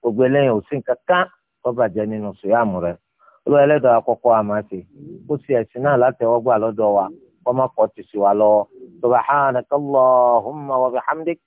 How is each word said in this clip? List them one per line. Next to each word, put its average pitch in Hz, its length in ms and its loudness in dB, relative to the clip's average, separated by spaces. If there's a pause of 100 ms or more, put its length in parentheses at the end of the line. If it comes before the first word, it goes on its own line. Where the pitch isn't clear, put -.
Gbogbo 117 200 -2
eléyìí 135 280 2
ò 107 100 0
sí - 140 -10
nǹkan 127 300 -4
kan 180 200 0 (400)
tó 127 60 -2
bàjẹ́ 110 340 -2
nínú 107 280 -8
sùyàmù 104 460 -2
rẹ. 87 140 -4 (540)
Olúwa 147 140 4
Ẹlẹ́dàá 143 340 4
wa 113 60 2
kọ́kọ́ 120 280 -2
wa 113 140 4
máa 104 180 -4
ṣe. 98 180 -12 (420)
Kó - 140 -6
ṣe - 180 -8
ẹ̀sìn 120 300 -4
náà 143 140 2
látẹ́wọ́gbà 120 600 0
lọ́dọ̀ 107 360 -2
wa. 98 120 2 (340)
Kó - 140 -6
má 131 140 0
kọ̀ 110 200 0
tì - 160 -10
sí - 140 -12
wa 101 160 2
lọ́wọ́. 104 300 2 (320)
سبحانك 123 760 0
اللهم 131 960 0
وبحمدك. 135 760 -4